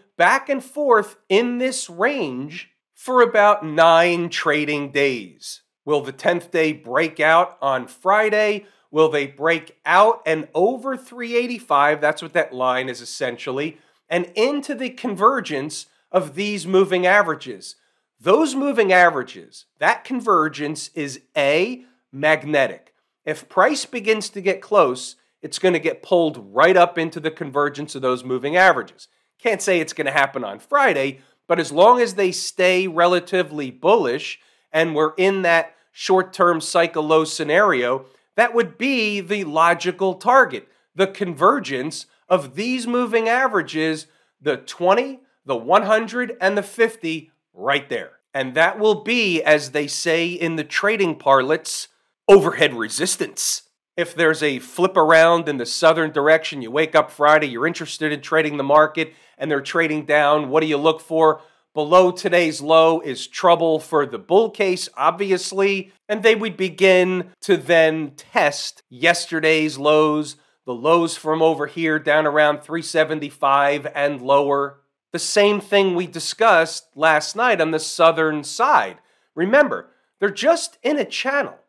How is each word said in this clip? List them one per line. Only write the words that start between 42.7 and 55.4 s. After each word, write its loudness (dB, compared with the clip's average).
moving -2
averages, -2
the -2
twenty, -2
the -4
one 2
hundred, -2
and 0
the -2
fifty -6
right -4
there. -10
And -6
that 2
will 0
be, -2
as 2
they -4
say -2
in -6
the -6
trading -2
parlance, 0
overhead 6
resistance. -6
If -6
there's 0
a -2
flip -2
around 4